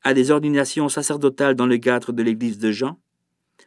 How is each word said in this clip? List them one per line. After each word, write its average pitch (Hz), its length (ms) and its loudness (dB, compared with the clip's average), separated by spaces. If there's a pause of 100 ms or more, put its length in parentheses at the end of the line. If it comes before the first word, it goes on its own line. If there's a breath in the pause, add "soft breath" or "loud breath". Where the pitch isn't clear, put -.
à 135 100 2
des 131 160 2
ordinations 147 600 0
sacerdotales 143 640 0
dans 123 100 0
le 123 120 2
cadre 120 340 -2
de 120 100 -4
l'Église 113 360 -2
de 107 140 0
Jean, 131 280 -6 (680 soft breath)